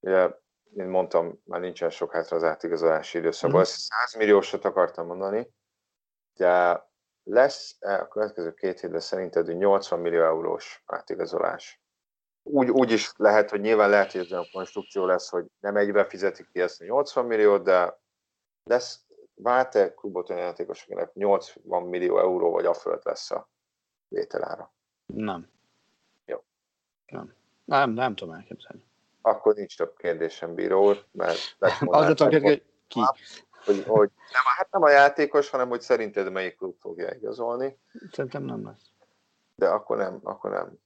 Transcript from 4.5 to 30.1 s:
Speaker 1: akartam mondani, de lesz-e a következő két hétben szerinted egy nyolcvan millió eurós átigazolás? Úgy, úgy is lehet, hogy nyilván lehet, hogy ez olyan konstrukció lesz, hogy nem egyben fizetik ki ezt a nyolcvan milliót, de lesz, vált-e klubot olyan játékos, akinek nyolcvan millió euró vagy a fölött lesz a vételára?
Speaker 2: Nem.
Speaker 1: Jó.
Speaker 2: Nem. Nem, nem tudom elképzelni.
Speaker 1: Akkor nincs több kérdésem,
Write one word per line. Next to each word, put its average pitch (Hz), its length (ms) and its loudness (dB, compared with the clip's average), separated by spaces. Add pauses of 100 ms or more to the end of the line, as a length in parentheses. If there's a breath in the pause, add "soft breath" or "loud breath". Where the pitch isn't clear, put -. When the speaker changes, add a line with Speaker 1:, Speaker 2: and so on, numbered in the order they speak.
Speaker 1:
akartam 87 420 0
mondani, 98 420 -6 (880)
de 90 500 2 (360)
lesz-e 101 800 0
a - 80 -8
következő 101 460 -6
két 92 260 -6
hétben 82 200 -6
szerinted 87 480 0
egy 85 80 -4
nyolcvan 98 440 2
millió 85 220 0
eurós 82 640 -2
átigazolás? - 920 -6 (640)
Úgy, 131 280 0
úgy 127 200 4
is 107 260 0
lehet, 104 340 4
hogy 104 100 -4
nyilván 107 300 4
lehet, 101 220 4
hogy 95 80 -6
ez 87 120 -8
olyan 87 200 -6
konstrukció 95 540 -8
lesz, 90 220 0
hogy 87 180 -6 (140)
nem 101 160 -4
egyben 101 320 2
fizetik 92 440 -6
ki 90 80 -4
ezt 90 200 -4
a 82 40 -20
nyolcvan 127 420 -2
milliót, 104 360 4
de 90 360 2 (680)
lesz, - 400 -4 (300)
vált-e 117 600 2
klubot 90 360 -8
olyan 87 120 -6
játékos, - 400 -10
akinek 87 320 -8
nyolcvan 95 680 -2
millió 90 360 -2
euró 90 320 2
vagy 87 160 0
a 85 80 2
fölött - 300 -8
lesz - 260 -8
a - 180 -8 (600)
vételára? - 640 -8 (340)
Speaker 2:
Nem. 98 440 -8 (720)
Speaker 1:
Jó. - 180 -10 (640)
Speaker 2:
Nem. 78 280 -16 (300)
Nem, 139 260 2
nem 117 240 -2
tudom 87 200 -14
elképzelni. - 480 -20 (380)
Speaker 1:
Akkor 107 340 2
nincs 101 220 -10
több - 200 -6
kérdésem, 82 580 -6